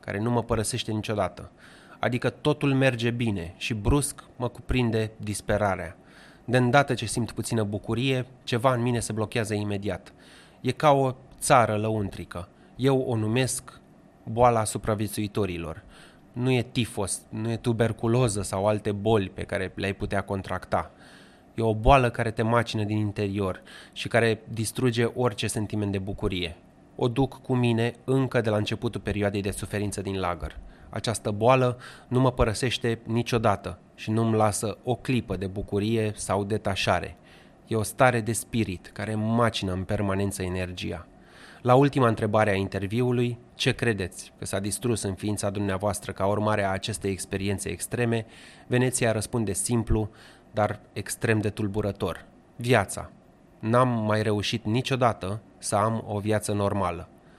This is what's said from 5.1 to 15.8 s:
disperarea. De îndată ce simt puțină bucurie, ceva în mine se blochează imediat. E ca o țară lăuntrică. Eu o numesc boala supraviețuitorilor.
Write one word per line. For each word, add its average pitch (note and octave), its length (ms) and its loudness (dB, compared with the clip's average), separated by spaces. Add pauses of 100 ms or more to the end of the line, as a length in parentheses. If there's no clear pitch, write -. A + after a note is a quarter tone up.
disperarea. G2+ 800 -2 (480)
De A#2 120 0
îndată B2+ 380 4
ce A2+ 120 -4
simt A2+ 240 -4
puțină A2+ 320 -2
bucurie, A#2+ 640 -2 (180)
ceva B2+ 300 0
în A#2+ 80 0
mine A#2+ 180 0
se G#2+ 120 -6
blochează A2 420 -2
imediat. G2+ 580 -4 (480)
E B2+ 100 -2
ca D3 200 2
o C3+ 240 4 (240)
țară A2+ 380 4
lăuntrică. G#2 720 -4 (280)
Eu C3 220 2
o B2 180 -2
numesc A2+ 640 -2 (440)
boala A#2 400 4
supraviețuitorilor. G2+ 1160 -4 (500)